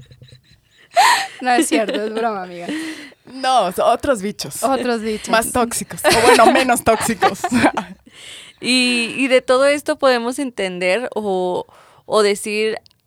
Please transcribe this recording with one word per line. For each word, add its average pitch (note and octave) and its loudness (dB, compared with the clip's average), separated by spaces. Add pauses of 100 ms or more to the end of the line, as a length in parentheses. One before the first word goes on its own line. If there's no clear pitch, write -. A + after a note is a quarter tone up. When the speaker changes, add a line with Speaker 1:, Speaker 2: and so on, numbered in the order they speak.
(1400)
Speaker 1:
No B3+ -2
es C4 2
cierto, G#3 -2
es A3 -6
broma, A3 -4
amiga. F3 -12 (580)
Speaker 2:
No, B3+ 0
son E3 0
otros B3 0
bichos. F#3+ -8
Speaker 1:
Otros A#3+ -2
bichos. G#3+ -6
Speaker 2:
Más A3+ 0
tóxicos, A#3 -4
o A3+ 4
bueno, - 6
menos B3+ 2
tóxicos. A3+ 0
<laughs> B3+ -4 (1120)
Speaker 3:
Y, B3 0
y C4 0
de B3+ 4
todo B3+ 2
esto D4 0
podemos B3+ 0
entender F#3+ -2
o, F#3 -2 (400)
o G#3+ 2
decir, G#3+ -2 (300)